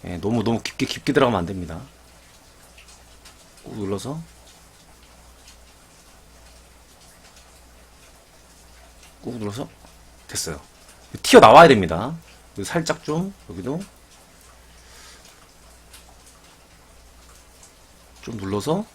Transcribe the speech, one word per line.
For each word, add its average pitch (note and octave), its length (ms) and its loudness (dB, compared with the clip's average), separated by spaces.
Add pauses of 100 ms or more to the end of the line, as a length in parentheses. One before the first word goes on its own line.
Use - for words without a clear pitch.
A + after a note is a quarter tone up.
예, F2 120 -10
너무, G#2+ 260 -2
너무 A2+ 180 -2
깊게, - 240 -6
깊게 - 260 -6
들어가면 B2 280 2
안 E2+ 60 -2
됩니다. F2 360 -10 (1800)
꾹 - 120 -16
눌러서, G#2 460 -8 (4000)
꾹 A#2+ 160 -10
눌러서 G#2+ 300 -8 (600)
됐어요. - 340 -8 (600)
튀어나와야 D#3+ 460 10
됩니다. G#2 480 2 (480)
살짝 - 400 -6
좀 F#3 300 -6 (160)
여기도 G#2 300 -8 (4000)
좀 A#2 80 -10
눌러서 G#2 580 -4